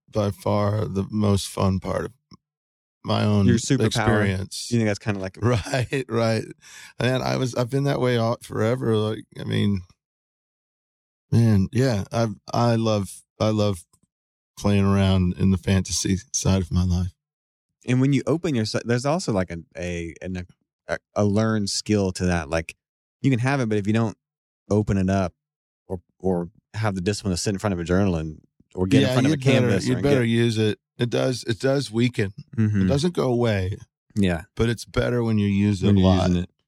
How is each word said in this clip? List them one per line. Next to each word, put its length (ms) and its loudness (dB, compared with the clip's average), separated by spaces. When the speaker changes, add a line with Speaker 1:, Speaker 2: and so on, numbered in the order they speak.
Speaker 1:
by 200 -2
far 540 -2
the 240 -4
most 400 0
fun 320 0
part 240 -4
of 60 -8
my 220 0
own 220 4
Speaker 2:
Your 100 6
superpower. 300 0
Speaker 1:
experience. 840 -2
Speaker 2:
You 80 0
think 80 2
that's 120 -2
kinda 220 -6
like 160 -10
Speaker 1:
<laughs> 40 -12
Right, 640 -2
right. 360 0
And 240 0
I 140 0
was, 180 -2
I've 140 -2
been 160 -2
that 160 0
way 160 2
all, 240 0
forever. 540 -2
Like, 280 -2
I 60 -10
mean, 360 0
man, 400 4
yeah, 400 0
I, 160 -2
I 220 2
love, 480 -2
I 100 2
love 360 0
playing 280 2
around 520 2
in 140 2
the 60 2
fantasy 600 0
side 280 0
of 100 -6
my 120 2
life. 300 -2
Speaker 2:
And 140 2
when 120 2
you 140 0
open 280 0
your 100 0
si-, 200 -4
there's 200 0
also, 260 -2
like, 200 -2
a, 60 -8
a, 440 -6
an, 240 -8
a, 100 -4
a 100 2
learned 440 0
skill 440 0
to 120 -4
that. 240 0
Like, 260 -4
you 80 2
can 100 2
have 220 0
it, 80 -2
but 80 0
if 100 -4
you 60 2
don't 240 0
open 280 2
it 120 2
up 240 0
or, 120 -8
or 300 -2
have 220 -4
the 60 -6
discipline 320 -2
to 40 -2
sit 160 -4
in 60 -4
front 140 -2
of 60 -4
a 40 -4
journal 320 2
and, 260 -6
or 100 -2
get 160 4
in 60 4
Speaker 1:
Yeah, 60 0
Speaker 2:
front 140 2
of 40 2
a 40 0
Speaker 1:
you'd 100 -6
better, 140 4
Speaker 2:
canvas 280 2
Speaker 1:
you'd 120 0
Speaker 2:
or 20 -6
Speaker 1:
better 200 2
Speaker 2:
get 80 0
Speaker 1:
use 280 2
it. 220 0
It 120 -2
does, 360 -2
it 140 -4
does 300 -2
weaken. 440 -2
Speaker 2:
Mm-hmm. 260 2
Speaker 1:
It 40 4
doesn't 280 2
go 160 0
away. 460 0
Speaker 2:
Yeah. 280 0
Speaker 1:
But 140 0
it's 160 -6
better 380 -2
when 140 0
you 100 2
use 340 2
it 60 2
Speaker 2:
When 100 6
Speaker 1:
a 20 4
Speaker 2:
you're 100 6
Speaker 1:
lot. 200 4
Speaker 2:
using 140 0
it. 60 -12